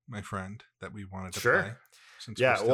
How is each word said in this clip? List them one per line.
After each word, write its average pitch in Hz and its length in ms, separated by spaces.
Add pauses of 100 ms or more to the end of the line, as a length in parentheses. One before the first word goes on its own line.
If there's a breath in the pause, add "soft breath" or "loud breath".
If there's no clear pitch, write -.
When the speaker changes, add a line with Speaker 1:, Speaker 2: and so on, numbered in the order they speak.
Speaker 1:
my 104 140
friend, 98 420 (160)
that 90 140
we 101 120
wanted 92 280
to 98 60
Speaker 2:
Sure. 151 240
Speaker 1:
play, 110 80 (480 loud breath)
since 110 200
Speaker 2:
Yeah, 127 120
Speaker 1:
we're 110 60
still 104 160